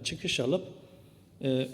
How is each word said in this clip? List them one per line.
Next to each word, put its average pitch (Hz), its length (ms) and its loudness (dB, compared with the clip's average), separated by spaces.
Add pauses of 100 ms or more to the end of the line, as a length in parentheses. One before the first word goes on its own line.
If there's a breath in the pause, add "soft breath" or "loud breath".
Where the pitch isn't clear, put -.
çıkış - 360 -2
alıp, 143 240 2 (760 loud breath)
e, 131 340 2